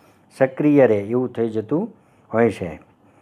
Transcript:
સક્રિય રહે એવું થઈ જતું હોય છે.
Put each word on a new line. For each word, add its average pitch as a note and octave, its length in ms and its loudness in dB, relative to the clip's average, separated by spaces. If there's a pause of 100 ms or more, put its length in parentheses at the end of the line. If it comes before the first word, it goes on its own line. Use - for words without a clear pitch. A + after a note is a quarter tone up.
(380)
સક્રિય C#3 500 4
રહે G#2+ 100 2
એવું A#2 360 -4
થઈ A#2 160 -2
જતું B2+ 440 -6 (400)
હોય A2+ 180 2
છે. E2 280 -10 (420)